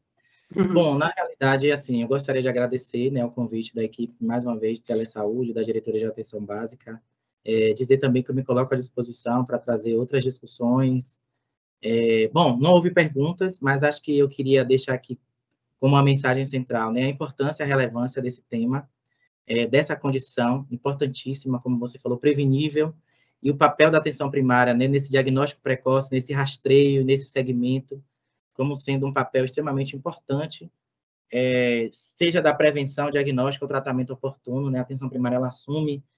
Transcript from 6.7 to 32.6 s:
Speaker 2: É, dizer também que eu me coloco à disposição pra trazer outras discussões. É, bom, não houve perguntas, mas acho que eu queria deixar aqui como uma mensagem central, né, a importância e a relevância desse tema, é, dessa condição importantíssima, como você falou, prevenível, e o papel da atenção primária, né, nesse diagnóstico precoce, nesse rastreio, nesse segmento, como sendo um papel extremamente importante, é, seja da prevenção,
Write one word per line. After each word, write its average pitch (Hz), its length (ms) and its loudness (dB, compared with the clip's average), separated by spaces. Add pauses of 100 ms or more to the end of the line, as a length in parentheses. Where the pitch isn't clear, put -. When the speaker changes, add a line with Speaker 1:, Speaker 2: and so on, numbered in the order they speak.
Speaker 2:
É, 110 300 2
dizer 127 240 2
também 127 260 2
que - 80 -10
eu 127 40 -2
me 131 80 -2
coloco 127 300 -2
à 127 40 0
disposição 120 680 -4
pra 120 140 -4
trazer 113 360 -2
outras 123 280 0
discussões. 127 960 -2 (640)
É, 113 460 2
bom, 147 280 2
não 156 140 4
houve 175 200 6
perguntas, 165 680 0
mas 139 240 0
acho 147 180 0
que 147 160 -2
eu 139 120 4
queria 135 340 2
deixar 131 300 2
aqui 123 260 -8 (600)
como 139 160 4
uma 139 80 6
mensagem 135 420 2
central, 120 460 -4
né, 123 120 0
a 139 60 0
importância 143 540 -6
e - 20 -4
a - 20 -4
relevância 127 540 -2
desse 123 220 -8
tema, 123 440 -4 (600)
é, 117 180 0
dessa 147 300 2
condição 131 720 -2
importantíssima, 135 920 -4
como 127 200 -2
você 120 180 -8
falou, 123 220 -4
prevenível, 147 760 0 (480)
e 135 80 0
o 143 80 0
papel 156 320 6
da 156 80 4
atenção 147 320 -2
primária, 123 460 4
né, 127 120 2
nesse 139 220 0
diagnóstico 135 540 0
precoce, 131 480 0
nesse 131 200 -2
rastreio, 139 720 4
nesse 139 220 2
segmento, 131 800 -2 (500)
como 139 220 -4
sendo 139 320 -4
um 135 60 -6
papel 131 320 0
extremamente 139 500 -4
importante, 156 760 -8 (640)
é, 123 580 0
seja - 480 -2
da 151 140 6
prevenção, 147 560 2